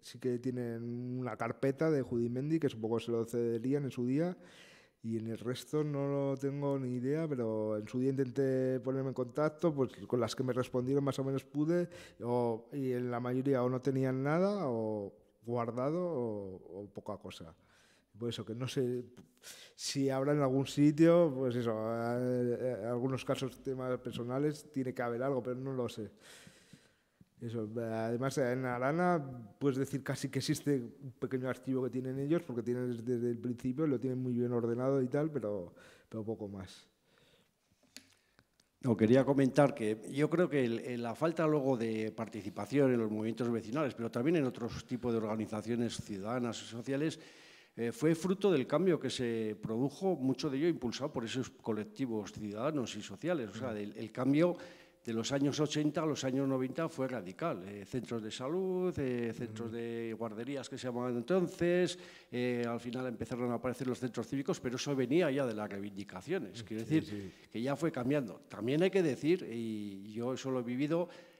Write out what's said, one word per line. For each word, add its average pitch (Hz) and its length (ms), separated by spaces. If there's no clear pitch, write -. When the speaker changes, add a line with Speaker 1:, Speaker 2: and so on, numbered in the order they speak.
Speaker 1:
sí - 160
que 123 220
tienen 123 800
una 120 160
carpeta 135 560
de 143 100
Judimendi, 123 580
que 147 100
supongo 113 300
se 113 120
lo 117 140
cederían 120 580
en 131 80
su 120 140
día, 160 320
y 113 140
en 110 100
el 113 100
resto 123 460
no 143 240
lo 139 300
tengo 139 420
ni 123 160
idea, 143 320
pero 110 500
en 107 100
su 127 120
día 131 100
intenté 131 720
ponerme 131 300
en 127 40
contacto, 151 600
pues 131 180
con 123 120
las 113 160
que 135 80
me 127 100
respondieron 127 500
más 135 160
o 135 40
menos 135 200
pude, 170 460
o, 117 480
y 131 220
en 123 180
la 120 80
mayoría 127 440
o 123 60
no 127 120
tenían 131 420
nada, 180 460
o 107 440
guardado, 120 560
o, 104 840
o 101 40
poca 101 300
cosa. 87 360
Por 117 120
eso 110 160
que 110 100
no 123 120
sé 123 360
si 135 340
habrá 135 240
en 147 80
algún 135 260
sitio, 160 680
pues 127 200
eso, 117 160
eh, 120 880
eh, 113 280
algunos 123 380
casos, 127 380
temas 127 360
personales, 131 720
tiene 127 220
que 127 80
haber 120 220
algo, 135 200
pero 123 120
no 135 180
lo 127 160
sé. 104 220
Eso, 113 300
además, 117 600
en 131 260
Arana 147 580
puedes 135 200
decir 135 260
casi 139 240
que 135 120
existe 143 360
un 127 420
pequeño 127 300
archivo 131 380
que 127 40
tienen 131 300
ellos, 151 240
porque 120 180
tienen 123 300
desde, 117 240
desde 120 160
el 120 60
principio, 127 500
lo 135 100
tienen 127 220
muy 127 140
bien 120 180
ordenado 123 500
y 127 60
tal, 147 240
pero, 104 420
pero 110 160
poco 107 240
más. 95 360
Speaker 2:
No, 120 160
quería 120 260
comentar 139 500
que 110 280
yo 147 180
creo 165 200
que 135 160
el, 117 140
el, 123 220
la 117 140
falta 165 320
luego 135 300
de 110 340
participación 110 800
en 123 80
los 110 100
movimientos 110 400
vecinales, 113 440
pero 113 180
también 135 240
en 156 80
otros 120 420
tipos 123 280
de 113 60
organizaciones 110 760
ciudadanas 110 640
y - 40
sociales, 135 540
eh, 117 160
fue 160 220
fruto 190 360
del 135 160
cambio 160 320
que 135 100
se 113 520
produjo, 135 560
mucho 131 320
de 135 80
ello 151 100
impulsado 139 460
por 123 100
esos 113 260
colectivos 107 840
ciudadanos 107 640
y 104 40
sociales. 123 500
O 101 60
sea, 117 220
el, 104 160
el 113 160
cambio 147 460
de 120 80
los 113 180
años 139 300
ochenta 151 400
a 160 40
los 139 200
años 135 200
noventa 135 440
fue 131 180
radical. 120 580
Eh, 101 200
centros 117 360
de 107 80
salud, 180 720
eh, 123 340
centros 113 380
Speaker 1:
Mm. - 20
Speaker 2:
de 117 440
guarderías 117 500
que 135 100
se 127 100
llamaban 123 280
entonces, 175 800
eh, 123 380
al 117 140
final 123 260
empezaron 120 440
a 120 40
aparecer 127 320
los 120 100
centros 117 300
cívicos, 139 320
pero 120 160
eso 143 180
venía 139 380
ya 135 140
de 117 80
las 107 160
reivindicaciones. 101 920
Quiero 110 220
Speaker 1:
Sí, 151 100
Speaker 2:
decir 160 100
Speaker 1:
sí. 101 440
Speaker 2:
que 110 120
ya 135 160
fue 156 160
cambiando. 127 560
También 123 340
hay 190 80
que 190 100
decir, 151 480
y 107 640
yo 117 220
eso 131 180
lo 127 80
he 123 40
vivido, 147 440